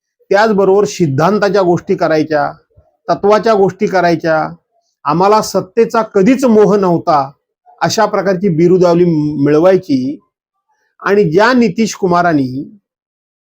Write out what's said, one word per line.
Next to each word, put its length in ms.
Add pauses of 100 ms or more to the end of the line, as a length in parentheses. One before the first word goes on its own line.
(300)
त्याचबरोबर 540
सिद्धांताच्या 800
गोष्टी 320
करायच्या, 580 (580)
तत्वाच्या 440
गोष्टी 320
करायच्या, 680 (500)
"आम्हाला 380
सत्तेचा 600
कधीच 420
मोह 320
नव्हता", 540 (520)
अशा 240
प्रकारची 420
बिरुदावली 560 (400)
मिळवायची. 720 (840)
आणि 240
ज्या 280
नितीश 420
कुमारांनी 840 (800)